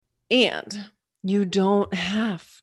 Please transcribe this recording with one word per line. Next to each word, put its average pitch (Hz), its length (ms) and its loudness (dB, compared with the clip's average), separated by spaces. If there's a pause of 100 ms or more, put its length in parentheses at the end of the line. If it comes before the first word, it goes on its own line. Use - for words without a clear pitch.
(300)
And 202 600 0 (360)
you 196 200 2
don't 196 480 2
have 190 520 -4 (160)